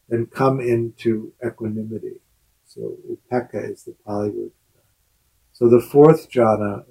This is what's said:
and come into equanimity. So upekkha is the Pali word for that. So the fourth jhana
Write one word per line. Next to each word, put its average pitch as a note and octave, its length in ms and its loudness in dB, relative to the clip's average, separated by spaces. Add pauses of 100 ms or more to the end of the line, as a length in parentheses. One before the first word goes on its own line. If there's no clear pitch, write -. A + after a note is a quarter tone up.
and A#2 200 -4
come C3+ 300 0
into A#2 760 -4 (120)
equanimity. A2 760 -10 (460)
So - 320 -12 (120)
upekkha A#2+ 640 -8
is - 120 -16
the - 120 -20 (100)
Pali G#2 240 -6
word G2+ 220 -10
for - 260 -20
that. - 80 -20 (680)
So A#2+ 160 2
the A#2+ 120 6
fourth D#3 480 6
jhana G#2 600 0